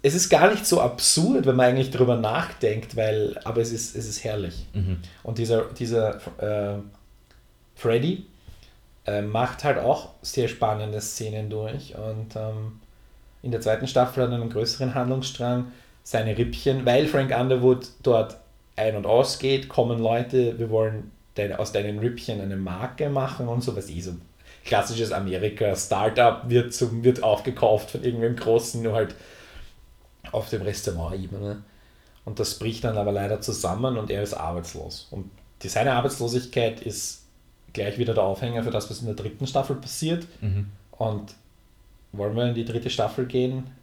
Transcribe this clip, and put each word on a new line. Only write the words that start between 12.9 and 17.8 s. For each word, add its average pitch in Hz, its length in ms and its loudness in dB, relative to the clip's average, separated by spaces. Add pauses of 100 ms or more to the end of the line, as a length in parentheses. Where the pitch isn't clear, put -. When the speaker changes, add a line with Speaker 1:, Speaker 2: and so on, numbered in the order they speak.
Speaker 1:
in 127 80 -4
der 117 100 -2
zweiten 110 280 0
Staffel 123 340 2
hat 123 80 2
er 120 60 -2
einen 117 140 -2
größeren 117 440 -2
Handlungsstrang, 123 760 -2 (320)
seine 110 340 0
Rippchen, 131 480 2
weil 139 220 6
Frank 135 280 2
Underwood 127 520 4 (160)